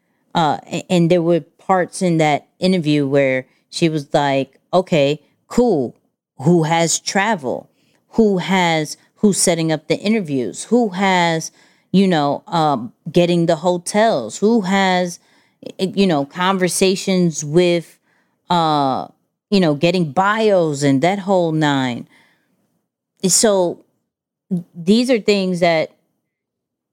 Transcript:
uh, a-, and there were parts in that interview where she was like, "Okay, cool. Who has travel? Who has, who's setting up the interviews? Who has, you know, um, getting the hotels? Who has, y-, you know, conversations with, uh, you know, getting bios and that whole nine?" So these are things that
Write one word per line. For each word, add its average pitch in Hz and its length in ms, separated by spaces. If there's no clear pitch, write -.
uh, 151 320
a-, - 240
and 170 180
there 180 120
were 165 200
parts - 640
in 175 140
that 151 300
interview 151 480
where 131 380
she 170 200
was 151 240
like, 139 460
"Okay, 160 480
cool. 175 480
Who 160 240
has 165 360
travel? 190 720
Who 208 300
has, 165 580
who's 202 220
setting 165 340
up 151 160
the 160 120
interviews? 147 680
Who 233 240
has, 175 600
you 190 160
know, 147 400
um, 147 460
getting 175 340
the 165 120
hotels? 180 840
Who 220 220
has, 185 580
y-, 185 160
you 196 120
know, 143 180
conversations 185 1200
with, 170 540
uh, 147 580
you 196 100
know, 160 160
getting 170 360
bios 190 720
and 135 200
that 196 160
whole 180 320
nine?" 139 560
So 185 560
these 214 360
are 240 100
things 190 400
that 165 320